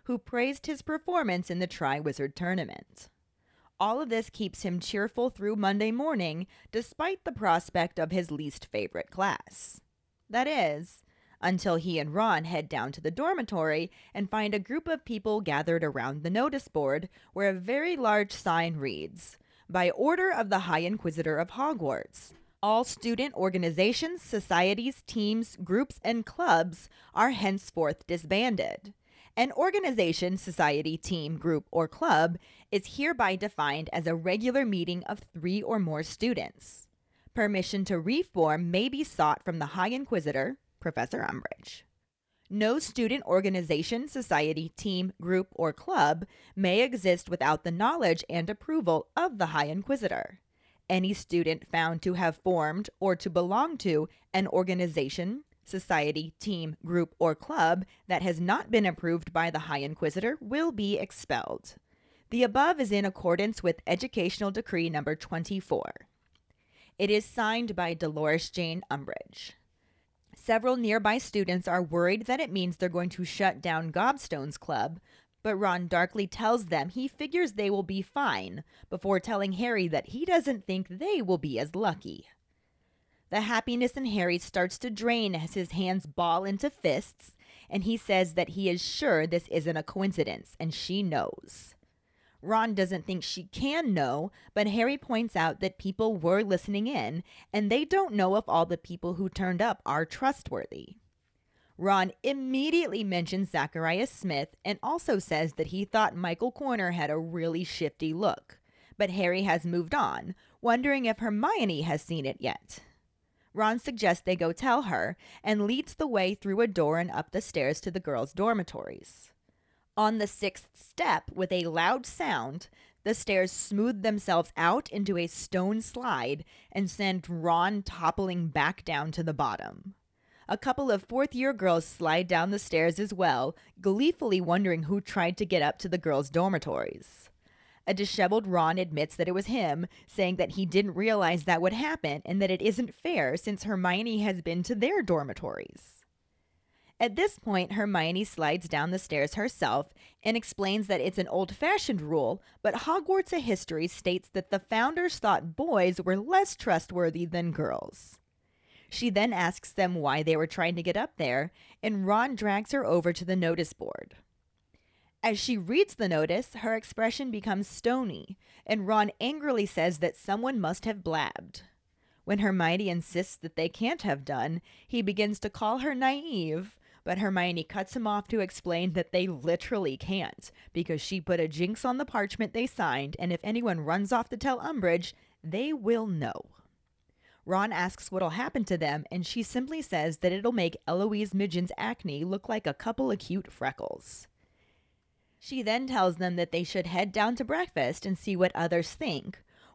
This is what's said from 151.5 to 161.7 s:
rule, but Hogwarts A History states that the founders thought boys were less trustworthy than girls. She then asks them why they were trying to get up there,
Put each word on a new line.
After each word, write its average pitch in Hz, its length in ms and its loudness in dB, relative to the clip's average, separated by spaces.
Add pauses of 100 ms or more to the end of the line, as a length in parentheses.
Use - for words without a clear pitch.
rule, 151 400 0 (220)
but 220 100 2
Hogwarts 370 600 0
A 339 60 0
History 185 480 0
states - 460 -2
that 185 160 -4
the 196 100 0
founders 311 600 0
thought 170 360 2
boys 190 460 4
were 185 160 2
less 370 380 2
trustworthy 175 720 0
than 170 260 -2
girls. - 640 -6 (760)
She 240 200 -2
then 208 220 2
asks 180 380 -2
them 180 220 2
why 151 300 2
they 160 120 6
were 160 120 2
trying 170 280 0
to 170 60 -4
get 175 160 0
up - 200 -4
there, 139 340 0 (320)